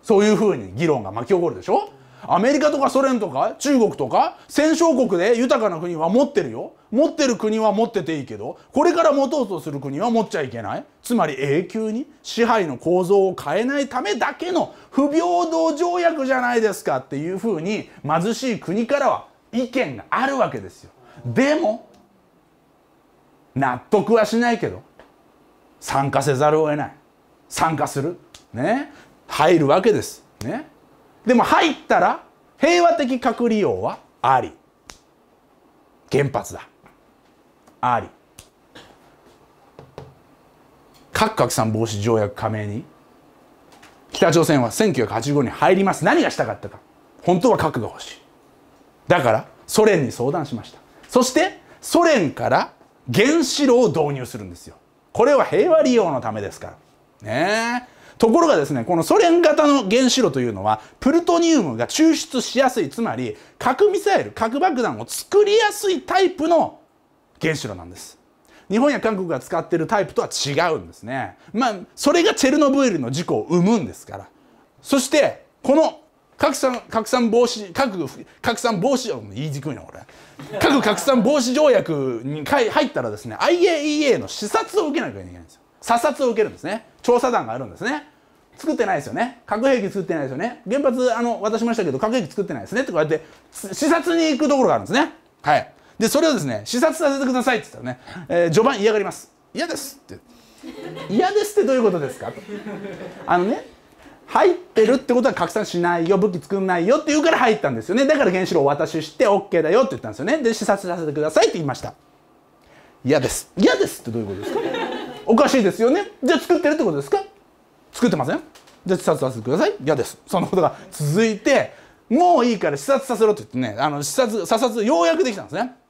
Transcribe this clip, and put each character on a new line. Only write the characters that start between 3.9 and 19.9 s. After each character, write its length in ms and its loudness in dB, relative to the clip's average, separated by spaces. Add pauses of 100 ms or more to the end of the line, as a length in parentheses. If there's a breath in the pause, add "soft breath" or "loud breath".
と 140 -4
か、 320 0 (100)
戦 240 2
勝 220 4
国 240 0
で 180 2
豊 240 2
か 100 0
な 100 -8
国 160 -6
は 120 0
持 180 4
っ 60 -10
て 100 0
る 80 -6
よ。 240 -10 (180 soft breath)
持 160 4
っ 40 -4
て 140 0
る 100 0
国 220 -2
は 140 2
持 140 0
っ 40 -10
て 140 -4
て 140 -4
い 20 -6
い 60 -10
け 100 -14
ど、 220 -12 (140)
こ 120 2
れ 80 4
か 100 2
ら 100 6
持 160 2
と 140 -2
う 60 -4
と 120 -6
す 100 -8
る 100 -8
国 180 -8
は 120 0
持 120 2
っ 60 -4
ち 100 -4
ゃ 40 -2
い 80 -6
け 120 -10
な 140 -6
い。 80 -10 (180)
つ 120 -4
ま 120 2
り、 120 -4
永 260 0
久 260 -6
に 160 -8 (160 loud breath)
支 220 0
配 220 2
の 100 -6
構 260 0
造 240 4
を 80 -2
変 260 -4
え 40 -2
な 160 -2
い 80 -4
た 140 -6
め 120 -2
だ 200 -2
け 180 -8
の 220 -2 (160 loud breath)
不 200 2
平 360 0
等 280 0
条 240 -2
約 280 0
じ 60 0
ゃ 80 0
な 140 -2
い 60 4
で 120 2
す 120 -10
か 140 0
っ 80 -8
て 100 -8
い 160 -4
う 60 -6
ふ 160 -2
う 60 -4
に、 280 -6 (180 loud breath)
貧 280 0
し 220 -4
い 40 -10
国 260 -4
か 120 0
ら 100 0
は 180 -2 (240)
意 180 -4
見 280 -4